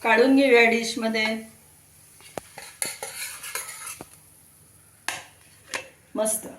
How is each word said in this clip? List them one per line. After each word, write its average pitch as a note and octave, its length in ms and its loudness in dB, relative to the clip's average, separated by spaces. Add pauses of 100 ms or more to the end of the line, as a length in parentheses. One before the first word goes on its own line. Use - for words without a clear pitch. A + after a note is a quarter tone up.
काढून A#3 320 6
घेऊया B3+ 340 6
डिश A3+ 300 -2
मध्ये. A3 260 -2 (4000)
मस्त. G#3+ 320 -4 (120)